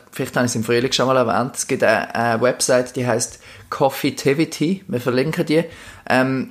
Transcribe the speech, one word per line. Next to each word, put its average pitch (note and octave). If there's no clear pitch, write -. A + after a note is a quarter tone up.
vielleicht -
habe B2+
ich B2
es -
im A2+
Frühling A#2+
schon B2
mal C3
erwähnt, A#2+
es -
gibt B2
eine, G#2+
eine A#2
Website, B2+
die B2
heisst A#2+
Coffeetivity, D3+
wir A#2+
verlinken D3
die. D#3+
Ähm, C3